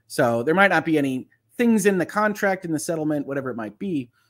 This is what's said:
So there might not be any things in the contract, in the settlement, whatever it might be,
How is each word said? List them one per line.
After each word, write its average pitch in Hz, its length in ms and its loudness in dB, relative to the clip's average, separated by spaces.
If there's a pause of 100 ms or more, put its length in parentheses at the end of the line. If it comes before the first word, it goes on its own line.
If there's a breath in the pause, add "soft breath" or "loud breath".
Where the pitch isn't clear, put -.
So 120 360 0
there 156 120 0
might 196 160 4
not 160 140 2
be 156 140 2
any 131 300 -2 (280)
things 226 300 4
in 196 120 2
the 165 80 -2
contract, 202 580 -2
in 165 80 -4
the 151 60 0
settlement, 156 480 -4
whatever 131 240 -6
it 113 60 -8
might 107 220 -10
be, 156 320 -6 (180)